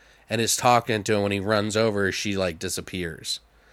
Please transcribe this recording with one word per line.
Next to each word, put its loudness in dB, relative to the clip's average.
and 0
is 0
talking 4
to 2
him. 2
When 0
he 0
runs 0
over, 2
she, -4
like, -2
disappears. -6